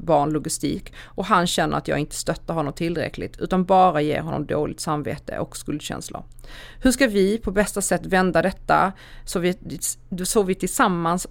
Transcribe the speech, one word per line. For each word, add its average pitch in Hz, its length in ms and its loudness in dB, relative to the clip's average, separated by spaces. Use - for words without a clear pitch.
barn, 151 240 4
logistik, 151 640 -4
och - 200 -6
han 180 220 4
känner 151 300 0
att 143 100 -6
jag 143 120 0
inte 151 160 -6
stöttar - 380 -4
honom 147 200 -2
tillräckligt - 680 -6
utan 185 260 0
bara 185 360 6
ger 151 200 0
honom 151 240 -4
dåligt 151 340 -2
samvete - 600 -6
och - 180 -8
skuldkänslor. - 680 -8
Hur 254 100 6
ska 254 160 4
vi 202 300 4
på 214 140 -4
bästa 202 300 0
sätt 170 240 0
vända 180 360 4
detta 180 500 2
så - 140 -4
vi, 180 180 0
så 208 180 4
vi 185 120 0
tillsammans 180 760 0